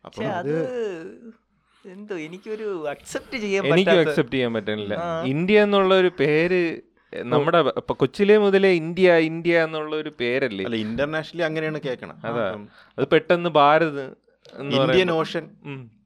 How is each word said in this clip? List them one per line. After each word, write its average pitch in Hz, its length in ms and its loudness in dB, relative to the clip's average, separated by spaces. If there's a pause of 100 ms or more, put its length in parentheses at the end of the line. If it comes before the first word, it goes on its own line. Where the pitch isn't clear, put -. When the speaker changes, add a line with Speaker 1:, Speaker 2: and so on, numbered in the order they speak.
Speaker 1:
അപ്പം - 180 -14
Speaker 2:
പക്ഷേ 214 100 -4
അത് 160 340 -4
Speaker 3:
അത് 226 640 -10 (540)
Speaker 2:
എന്തോ 196 320 -12
എനിക്കൊരു 185 720 -8
അക്സെപ്റ്റ് - 480 -14
ചെയ്യാൻ 196 280 -2
Speaker 4:
എനിക്കും 165 260 4
Speaker 2:
പറ്റാത്ത 160 160 4
Speaker 4:
അക്സെപ്റ്റ് 139 260 -2
ചെയ്യാൻ 123 180 0
പറ്റുന്നില്ല. 107 420 -4
Speaker 2:
ആ. 165 280 -4
Speaker 4:
ഇന്ത്യ 180 400 2
എന്നുള്ള 196 320 4
ഒരു 180 260 4
പേര് 165 600 0 (420)
നമ്മുടെ 139 360 2
ഇപ്പൊ 131 360 -2
കൊച്ചിലെ 202 440 4
മുതലേ 196 320 4
ഇന്ത്യ, 175 440 4
ഇന്ത്യ 165 500 2
എന്നുള്ള 156 320 -6
ഒരു 151 240 -8
പേരല്ലേ? 120 440 -2
Speaker 1:
അല്ല, 117 120 -4
ഇന്റർനാഷണലി 147 680 -4
അങ്ങനെയാണ് 156 380 -4
കേൾക്കണം. 113 460 -10
Speaker 4:
അതാ. 113 220 -4
Speaker 1:
അപ്പം 104 200 -10 (300)
Speaker 4:
അത് 131 100 -2
പെട്ടെന്ന് 175 420 2
ഭാരത് 151 540 4
എന്ന് - 580 -20
Speaker 1:
ഇന്ത്യൻ 139 260 0
Speaker 4:
പറയുമ്പോ 180 260 2
Speaker 1:
ഓഷൻ, 160 360 -6 (140)
Speaker 4:
ഉം. 131 260 -14 (160)